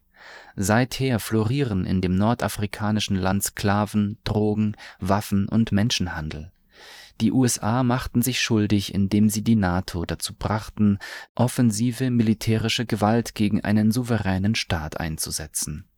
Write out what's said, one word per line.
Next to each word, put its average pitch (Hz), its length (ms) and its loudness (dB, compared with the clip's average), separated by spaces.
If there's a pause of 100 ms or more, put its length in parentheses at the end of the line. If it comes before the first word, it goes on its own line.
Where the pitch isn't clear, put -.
(560)
Seither 120 640 0
florieren 110 640 0
in 92 160 0
dem 92 160 0
nordafrikanischen 104 1000 -2
Land 95 260 0
Sklaven, 104 800 0
Drogen, 107 500 0 (240)
Waffen 98 500 0
und 113 220 2
Menschenhandel. 82 800 -2 (720)
Die 110 100 4
U 131 140 4
S 120 140 0
A 117 240 0
machten 123 400 0
sich 123 180 -2
schuldig, 104 540 2
indem 104 340 4
sie 104 160 -2
die 113 120 4
nato 90 500 0
dazu - 260 -8
brachten, 104 640 0 (360)
offensive 120 760 0
militärische 113 800 0
Gewalt 110 480 0
gegen 104 300 0
einen 107 280 4
souveränen 107 640 0
Staat 78 440 -4
einzusetzen. 76 840 -8 (140)